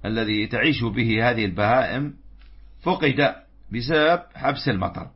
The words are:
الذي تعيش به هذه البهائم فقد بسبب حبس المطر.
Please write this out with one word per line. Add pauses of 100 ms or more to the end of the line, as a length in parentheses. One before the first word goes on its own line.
الذي
تعيش
به
هذه
البهائم (680)
فقد (360)
بسبب (140)
حبس
المطر.